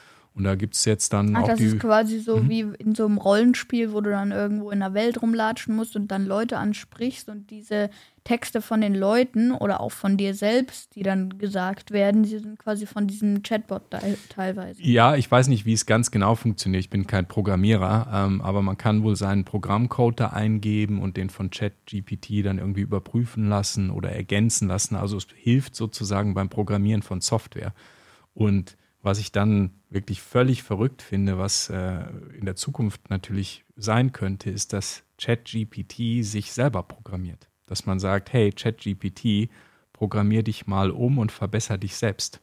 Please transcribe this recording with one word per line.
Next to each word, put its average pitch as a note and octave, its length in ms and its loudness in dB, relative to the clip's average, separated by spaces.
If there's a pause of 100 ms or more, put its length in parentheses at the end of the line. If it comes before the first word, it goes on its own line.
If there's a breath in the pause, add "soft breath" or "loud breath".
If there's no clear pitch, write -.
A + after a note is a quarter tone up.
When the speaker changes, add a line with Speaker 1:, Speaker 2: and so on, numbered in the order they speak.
(360 loud breath)
Speaker 1:
Und G2 60 -4
da G2 140 2
gibt's G2 280 -4
jetzt - 280 0
dann G#2 240 2
Speaker 2:
Ach, A#3+ 60 4
Speaker 1:
auch - 40 4
Speaker 2:
das A3+ 140 2
Speaker 1:
die A3 60 6
Speaker 2:
ist A3 120 2
quasi A3 400 2
so A3 200 0
Speaker 1:
Mhm. A#2+ 100 4
Speaker 2:
wie A3+ 120 0
in G#3+ 360 -2
so A3 100 2
einem G#3 120 2
Rollenspiel, A3+ 720 2
wo G#3+ 80 -2
du G#3 100 0
dann G3+ 220 0
irgendwo G#3 400 -2
in G3+ 80 0
der F#3+ 120 -2
Welt A#3 300 0
rumlatschen A3+ 540 0
musst A3+ 180 -4
und G#3 140 -2
dann G3 180 -2
Leute G#3+ 320 -2
ansprichst - 680 -4
und G#3 240 -16
diese G#3 360 -2 (360 loud breath)
Texte - 360 -2
von A3 200 0
den G3+ 160 2
Leuten A3+ 560 2
oder G3+ 260 -2
auch - 140 -6
von G3 240 2
dir G3 180 0
selbst, A#3 640 -2
die G3+ 80 -4
dann F#3+ 340 0
gesagt G3 540 -4
werden, G#3 320 6
die G#3+ 140 -2
sind G#3+ 200 -12
quasi G#3+ 260 -4
von G#3 220 -2
diesem G3+ 380 0
Chatbot - 480 -6
teil-, G3 260 -4 (100)
teilweise. F#3 540 -8
Speaker 1:
Ja, A#2+ 320 6
ich C3+ 160 0
weiß B2+ 160 6
nicht, A2 200 2
wie A2+ 60 2
es A2 140 0
ganz A#2 240 2
genau G#2 240 4
funktioniert. F#2+ 480 0
Ich - 80 -12
bin G2 160 -2
kein F#2 220 0
Programmierer, G2+ 840 2
ähm, G2 280 0
aber F#2+ 200 0
man G2 160 0
kann G#2+ 280 2
wohl G#2+ 100 4
seinen G2 300 0
Programmcode A#2 720 0
da A#2 120 2
eingeben G#2+ 680 0
und F#2+ 160 -4
den F#2 140 -4
von F#2+ 220 -8
Chat G#2 220 -4 (120)
G G2+ 160 -8
P G2+ 140 -8
T G#2 260 -4
dann G2 160 -2
irgendwie F#2+ 220 -4
überprüfen G#2 680 -2
lassen G2 420 0
oder F#2+ 200 -4
ergänzen G2+ 560 0
lassen. F#2+ 300 -2
Also G2+ 200 -4
es F#2 200 -10
hilft B2+ 400 2
sozusagen G2+ 580 -2
beim G2 140 0
Programmieren G#2 540 0
von - 180 -6
Software. - 520 -4 (600 soft breath)
Und G2 440 2 (240)
was G2 180 0
ich G2+ 140 -8
dann G2+ 380 4 (200)
wirklich G2 320 -6
völlig B2+ 400 2
verrückt A2 400 -2
finde, G2 340 0
was, F#2+ 320 -2
äh, F#2 360 -4 (340)
in G#2 80 -6
der F#2+ 100 -4
Zukunft - 540 -4
natürlich F#2+ 560 -6 (100)
sein A2+ 360 2
könnte, G2 360 -6
ist, G2 240 -6
dass - 300 -6 (160)
Chat - 260 -2
G A2+ 220 -6
P - 180 -10
T A#2+ 380 -2
sich G#2 300 -6
selber A2+ 320 0
programmiert. - 640 -12 (160)
Dass - 180 -6
man F#2+ 140 0
sagt, G2 340 -2
„Hey, A2 220 4
Chat - 240 -4
G G2+ 160 -4
P F#2 160 -6
T, G#2+ 400 0 (420 soft breath)
programmier G#2+ 500 2
dich G#2+ 240 -6
mal G2 240 2
um B2 280 2
und A2 140 0
verbesser - 440 -2
dich G2 200 -8
selbst.“ - 460 -4